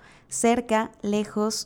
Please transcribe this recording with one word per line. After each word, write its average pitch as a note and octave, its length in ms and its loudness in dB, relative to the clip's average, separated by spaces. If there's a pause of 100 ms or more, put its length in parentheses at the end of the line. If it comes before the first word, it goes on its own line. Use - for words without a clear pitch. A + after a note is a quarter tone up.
(280)
cerca, A#3 720 2
lejos, G#3+ 640 -2